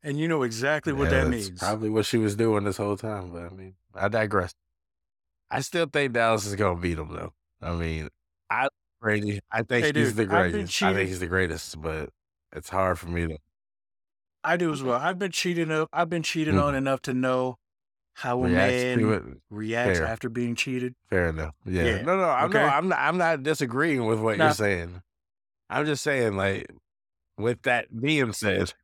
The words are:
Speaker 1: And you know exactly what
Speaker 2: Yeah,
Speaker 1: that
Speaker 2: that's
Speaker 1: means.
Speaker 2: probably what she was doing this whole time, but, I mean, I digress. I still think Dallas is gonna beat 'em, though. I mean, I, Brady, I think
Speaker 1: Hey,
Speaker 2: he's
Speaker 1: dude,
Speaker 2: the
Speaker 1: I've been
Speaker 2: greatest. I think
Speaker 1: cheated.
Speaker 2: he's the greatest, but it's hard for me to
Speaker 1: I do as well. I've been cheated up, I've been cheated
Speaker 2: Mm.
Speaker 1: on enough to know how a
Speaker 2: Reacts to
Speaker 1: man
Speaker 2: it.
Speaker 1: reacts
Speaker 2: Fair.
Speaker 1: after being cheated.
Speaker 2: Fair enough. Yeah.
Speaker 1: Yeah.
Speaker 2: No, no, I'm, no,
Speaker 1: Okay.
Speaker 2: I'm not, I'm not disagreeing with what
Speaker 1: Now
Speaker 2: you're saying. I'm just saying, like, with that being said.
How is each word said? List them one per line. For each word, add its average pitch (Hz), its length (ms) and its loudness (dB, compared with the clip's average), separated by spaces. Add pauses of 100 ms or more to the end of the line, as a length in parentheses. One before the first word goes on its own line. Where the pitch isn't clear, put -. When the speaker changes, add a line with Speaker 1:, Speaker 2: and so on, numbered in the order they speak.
Speaker 1:
And 147 160 -4
you 156 80 0
know 156 160 2
exactly 135 500 -2
what 139 120 0
Speaker 2:
Yeah, 135 200 4
Speaker 1:
that - 60 2
Speaker 2:
that's 110 180 -4
Speaker 1:
means. 90 100 -14
Speaker 2:
probably 107 300 -2
what 107 160 2
she - 120 0
was 107 180 2
doing 107 280 2
this 98 140 -2
whole 101 200 -2
time, 98 340 -8
but, 87 120 -12
I 87 60 -14
mean, 95 240 -18 (220)
I 98 120 0
digress. 101 460 0 (960)
I 131 120 -2
still 165 300 -2
think 143 220 0
Dallas 113 320 4
is 101 100 -4
gonna 95 240 2
beat 87 200 0
'em, 76 140 -8
though. 80 200 -10 (280)
I 87 120 -4
mean, 80 360 -4 (400)
I, 127 200 0 (320)
Brady, 104 380 0 (120)
I 113 120 0
think 120 220 2
Speaker 1:
Hey, 151 140 2
Speaker 2:
he's 135 140 2
Speaker 1:
dude, 107 160 0
Speaker 2:
the 101 60 0
Speaker 1:
I've 180 160 4
been - 0 -
Speaker 2:
greatest. - 320 -2
I - 40 4
think - 100 2
Speaker 1:
cheated. 98 100 0
Speaker 2:
he's 92 120 -6
the 90 80 -4
greatest, 82 540 -2
but 78 280 -6 (440)
it's 78 160 -14
hard 92 300 0
for - 80 -12
me 87 200 -2
to 78 100 -6 (1040)
Speaker 1:
I 165 140 2
do 170 140 2
as 139 100 -4
well. 123 180 2
I've 175 200 -2
been 190 120 -2
cheated 170 400 0
up, 156 220 0
I've 170 160 0
been 165 140 -2
cheated 156 320 0
Speaker 2:
Mm. - 80 6
Speaker 1:
on 143 120 2
enough 135 280 0
to 135 100 -4
know 127 440 0 (580)
how 127 280 -2
a 127 40 2
Speaker 2:
Reacts 127 360 4
to 127 140 2
Speaker 1:
man 107 160 4
Speaker 2:
it. 65 360 -6
Speaker 1:
reacts 107 500 0
Speaker 2:
Fair. 80 80 0
Speaker 1:
after 113 220 -4
being 120 260 -2
cheated. 127 400 -4 (140)
Speaker 2:
Fair 90 200 2
enough. 78 240 -6 (120)
Yeah. 90 200 0
Speaker 1:
Yeah. 107 160 2
Speaker 2:
No, 175 160 0
no, 190 120 2
I'm, 143 220 2
no, 214 80 4
Speaker 1:
Okay. 147 80 4
Speaker 2:
I'm 151 220 2
not, 170 100 0
I'm 151 180 2
not 165 260 2
disagreeing 139 640 0
with 110 140 2
what 110 180 2
Speaker 1:
Now 160 80 4
Speaker 2:
you're 151 80 6
saying. 92 480 -2 (680)
I'm 143 160 -2
just 151 180 -2
saying, 123 320 0
like, 95 340 -2 (680)
with 113 260 -2
that 120 380 -2
being 139 320 2
said. 95 400 0 (100)